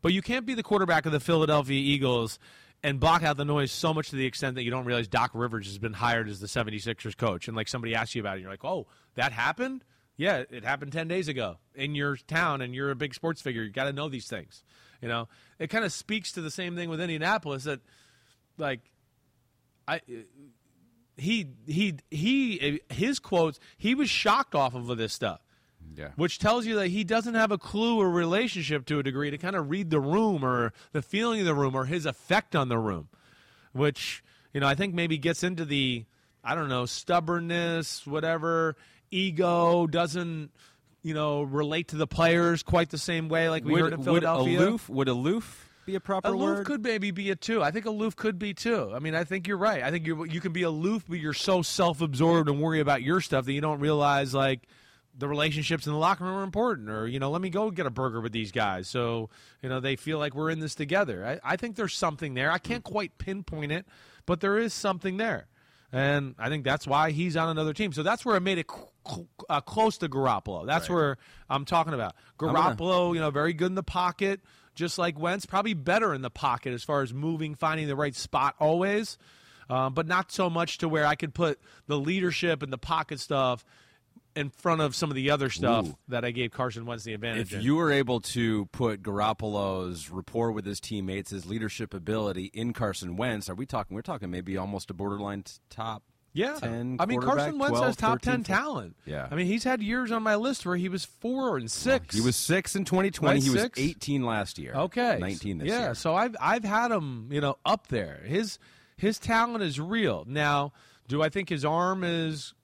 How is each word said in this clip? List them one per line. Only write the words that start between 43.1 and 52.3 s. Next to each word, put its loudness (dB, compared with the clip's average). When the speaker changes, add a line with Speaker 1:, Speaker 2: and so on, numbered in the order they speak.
Speaker 1:
way 2
like 0
we 2
Speaker 2:
Would, 6
Speaker 1:
heard 4
in -6
Speaker 2:
would -4
Speaker 1:
Philadelphia. 4
Speaker 2:
aloof, 2
would 0
aloof -2
be -4
a -2
proper -2
Speaker 1:
Aloof 0
Speaker 2:
word? -4
Speaker 1:
could -2
maybe 0
be -4
it -2
too. 0
I 4
think -4
aloof -2
could -2
be -4
too. 0
I -4
mean, -2
I 0
think -4
you're 0
right. 2
I 0
think -2
you, -2
you -4
can -2
be 0
aloof, 0
but -4
you're -2
so 2
self-absorbed 4